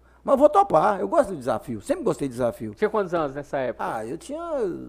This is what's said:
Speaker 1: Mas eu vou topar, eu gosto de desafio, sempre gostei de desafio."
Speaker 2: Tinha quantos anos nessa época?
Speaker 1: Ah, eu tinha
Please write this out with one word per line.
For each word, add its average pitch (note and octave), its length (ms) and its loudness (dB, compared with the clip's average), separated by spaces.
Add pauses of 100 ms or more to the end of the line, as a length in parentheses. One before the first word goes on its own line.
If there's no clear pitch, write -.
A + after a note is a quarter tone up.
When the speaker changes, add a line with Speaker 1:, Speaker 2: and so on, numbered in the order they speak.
(240)
Speaker 1:
Mas - 100 2
eu C4+ 60 6
vou D4 100 8
topar, F#3 520 4
eu G#3 60 -2
gosto C4 240 2
de F3 60 -8
desafio, A#2 440 -4
sempre E4 220 -2
gostei D#3+ 260 -2
de B2 40 -12
desafio." A2+ 420 -4
Speaker 2:
Tinha G#3+ 140 0
quantos G3+ 240 -2
anos D3+ 220 -2
nessa C#3+ 220 -6
época? B2 260 -4 (100)
Speaker 1:
Ah, A2 120 -6
eu C3+ 120 -8
tinha C#4+ 220 -10 (500)